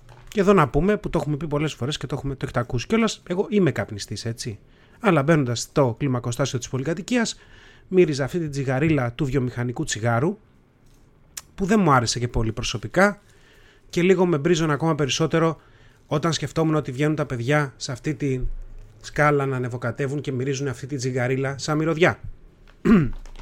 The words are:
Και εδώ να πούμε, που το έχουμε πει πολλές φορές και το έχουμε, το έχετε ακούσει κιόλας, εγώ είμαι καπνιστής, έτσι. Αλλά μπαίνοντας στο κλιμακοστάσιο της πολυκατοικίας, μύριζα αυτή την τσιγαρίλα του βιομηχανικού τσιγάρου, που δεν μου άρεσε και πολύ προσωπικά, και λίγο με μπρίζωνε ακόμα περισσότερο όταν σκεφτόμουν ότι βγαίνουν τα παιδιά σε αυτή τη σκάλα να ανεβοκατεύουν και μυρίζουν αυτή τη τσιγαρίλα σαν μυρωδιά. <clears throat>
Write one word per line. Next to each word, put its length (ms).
Και 120
εδώ 140
να 160
πούμε, 280
που 120
το 100
έχουμε 180
πει 100
πολλές 260
φορές 240
και 100
το 80
έχουμε, 200
το 80
έχετε 160
ακούσει 280
κιόλας, 400
εγώ 220
είμαι 220
καπνιστής, 540
έτσι. 340
Αλλά 240
μπαίνοντας 360
στο 400
κλιμακοστάσιο 600
της 100
πολυκατοικίας, 680
μύριζα 360
αυτή 160
την 120
τσιγαρίλα 640
του 120
βιομηχανικού 580
τσιγάρου, 540
που 100
δεν 140
μου 120
άρεσε 280
και 80
πολύ 240
προσωπικά, 680
και 120
λίγο 240
με 120
μπρίζωνε 360
ακόμα 220
περισσότερο 680
όταν 260
σκεφτόμουν 420
ότι 160
βγαίνουν 240
τα 100
παιδιά 500
σε 160
αυτή 220
τη 260
σκάλα 440
να 100
ανεβοκατεύουν 680
και 100
μυρίζουν 360
αυτή 200
τη 80
τσιγαρίλα 640
σαν 200
μυρωδιά. 420
<clears throat> 300